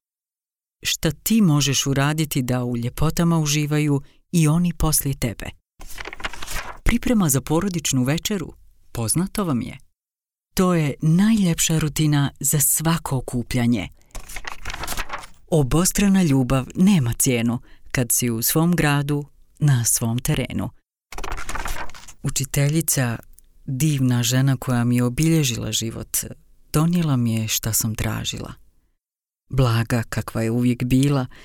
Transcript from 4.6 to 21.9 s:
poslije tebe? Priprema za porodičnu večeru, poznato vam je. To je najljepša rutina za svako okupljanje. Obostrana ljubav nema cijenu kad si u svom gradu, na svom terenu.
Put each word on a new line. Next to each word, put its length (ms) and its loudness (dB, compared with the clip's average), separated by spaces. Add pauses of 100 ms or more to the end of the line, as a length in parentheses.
poslije 440 0
tebe? 300 -6 (1400)
Priprema 460 2
za 120 2
porodičnu 640 -2
večeru, 480 -4 (400)
poznato 520 -2
vam 180 -2
je. 160 -12 (760)
To 200 4
je 280 0
najljepša 760 4
rutina 520 2 (100)
za 200 0
svako 560 0
okupljanje. 720 -2 (1600)
Obostrana 720 4
ljubav 520 2
nema 380 4
cijenu 480 0 (300)
kad 220 -2
si 180 0
u 120 -4
svom 340 2
gradu, 480 0 (340)
na 260 2
svom 340 0
terenu. 520 -4 (1500)